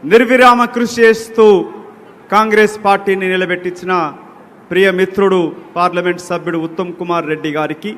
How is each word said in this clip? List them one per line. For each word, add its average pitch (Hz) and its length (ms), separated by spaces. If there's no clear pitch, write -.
నిర్విరామ 247 480
కృషి 233 280
చేస్తూ 220 440
కాంగ్రెస్ 214 420
పార్టీని 196 480
నిలబెట్టించిన 180 580
ప్రియ 185 160
మిత్రుడు 190 400
పార్లమెంట్ 175 520
సభ్యుడు 170 300
ఉత్తమ్ 175 320
కుమార్ 170 320
రెడ్డి 156 260
గారికి 156 400